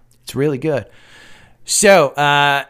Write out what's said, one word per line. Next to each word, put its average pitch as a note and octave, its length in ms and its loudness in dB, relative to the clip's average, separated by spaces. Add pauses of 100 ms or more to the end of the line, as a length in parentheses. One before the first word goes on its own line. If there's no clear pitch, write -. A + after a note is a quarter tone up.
(220)
It's - 140 -14
really C#3 220 -2
good. C#3 280 -6 (760)
So, F#3 460 2
uh, C#3+ 600 0